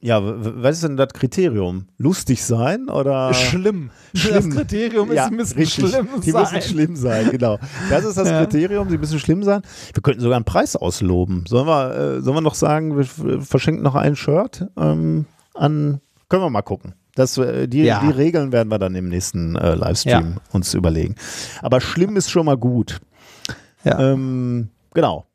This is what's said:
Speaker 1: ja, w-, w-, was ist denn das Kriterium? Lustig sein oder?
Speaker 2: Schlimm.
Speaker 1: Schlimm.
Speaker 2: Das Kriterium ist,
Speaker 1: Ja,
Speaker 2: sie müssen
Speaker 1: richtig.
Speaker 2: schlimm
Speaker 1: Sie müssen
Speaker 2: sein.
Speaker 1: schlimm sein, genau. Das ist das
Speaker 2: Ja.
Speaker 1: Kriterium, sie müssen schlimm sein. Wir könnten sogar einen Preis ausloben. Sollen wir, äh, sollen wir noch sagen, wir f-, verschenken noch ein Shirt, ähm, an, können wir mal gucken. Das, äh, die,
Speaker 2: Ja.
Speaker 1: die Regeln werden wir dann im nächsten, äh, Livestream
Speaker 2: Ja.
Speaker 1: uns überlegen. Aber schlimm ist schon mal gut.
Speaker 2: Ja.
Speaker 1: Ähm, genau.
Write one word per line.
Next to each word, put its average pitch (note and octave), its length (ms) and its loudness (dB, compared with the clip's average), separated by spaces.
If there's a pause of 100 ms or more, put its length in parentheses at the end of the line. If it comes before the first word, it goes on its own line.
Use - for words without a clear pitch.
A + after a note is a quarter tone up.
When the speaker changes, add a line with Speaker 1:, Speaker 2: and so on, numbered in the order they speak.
Speaker 1:
ja, A2+ 220 0
w-, G#2+ 220 -6
w-, A2+ 60 -4 (120)
was D3 140 2
ist E3 80 -6
denn C#3+ 100 -2
das C3 180 2
Kriterium? G#2 720 -2 (100)
Lustig C3+ 460 0
sein D3 460 -2
oder? C3 440 0
Speaker 2:
Schlimm. D3+ 560 0 (240)
Speaker 1:
Schlimm. G3 200 0
Speaker 2:
Das G3+ 160 2
Kriterium G#3 640 -2
ist, D3+ 60 2
Speaker 1:
Ja, C3 100 2
Speaker 2:
sie A2+ 80 -2
müssen G#3 220 -4
Speaker 1:
richtig. D#3 320 2
Speaker 2:
schlimm B3 180 0 (140)
Speaker 1:
Sie D#3 100 0
müssen A3+ 140 4
Speaker 2:
sein. F3+ 160 -2
Speaker 1:
schlimm E3 340 0
sein, A2+ 360 0
genau. A#2+ 260 0 (320)
Das E3 160 2
ist G#3 120 -4
das F#3+ 120 2
Speaker 2:
Ja. D#3+ 160 2
Speaker 1:
Kriterium, F#3+ 440 0
sie E3 80 0
müssen D3+ 220 -2
schlimm E3 240 0
sein. G3+ 180 2 (320)
Wir - 80 0
könnten A#2+ 200 0
sogar B2 160 4
einen A2+ 80 0
Preis A#3 320 0
ausloben. F2+ 680 0
Sollen B2 200 2
wir, C#3 280 0
äh, C3+ 260 -2
sollen C3 160 0
wir D#3+ 40 0
noch D#3 140 2
sagen, D#3 400 0
wir C#3 80 2
f-, C3 440 -4
verschenken D#3 360 0
noch C#3 120 2
ein D3 200 2
Shirt, F3+ 520 -2 (100)
ähm, D#3 480 0 (280)
an, D3 460 0 (300)
können F#3+ 140 2
wir E3+ 60 0
mal G#2 120 -2
gucken. F#2 320 -8 (220)
Das, C3 220 2
äh, B2+ 300 0
die, C3 160 2
Speaker 2:
Ja. A2+ 160 4
Speaker 1:
die D3 120 4
Regeln C#3+ 420 2
werden A#2 160 2
wir G#2+ 100 0
dann F#2+ 160 -2
im F#2 140 -4
nächsten, E2+ 480 -2
äh, E2 180 2
Livestream G#2+ 600 0
Speaker 2:
Ja. F#2+ 60 -10 (120)
Speaker 1:
uns F#2+ 200 -2
überlegen. E2+ 420 0 (460)
Aber B2 200 2
schlimm G3 340 0
ist F#3+ 160 0
schon E3+ 140 2
mal C#3+ 120 4
gut. A#2+ 440 0 (840)
Speaker 2:
Ja. D3+ 160 2 (140)
Speaker 1:
Ähm, B2+ 560 -2 (240)
genau. A#2+ 420 0